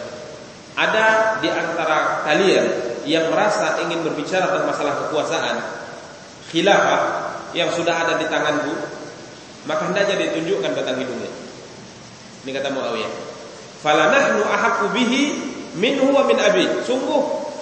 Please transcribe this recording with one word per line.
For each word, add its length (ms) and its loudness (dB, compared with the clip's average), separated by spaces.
'Ada 320 2
di 80 2
antara 720 0
kalian 400 4
yang 240 2
merasa 560 2
ingin 160 -2
berbicara 480 -2
tentang 160 0
masalah 400 -2
kekuasaan 560 -2
khilafah 720 4
yang 160 0
sudah 240 0
ada 240 0
di 80 -2
tanganku, 480 -2
maka 240 -2
hendaknya 400 0
ditunjukkan 480 -2
batang 240 -2
hidungnya.'" 320 -6
Ini 80 -8
kata 220 -2
Muawiyah. 380 -4
"Falanahnu 560 4
ahaqqu 480 2
bihi 320 2
minhu 340 4
wa 160 6
min 140 6
abi." 260 6
Sungguh 380 2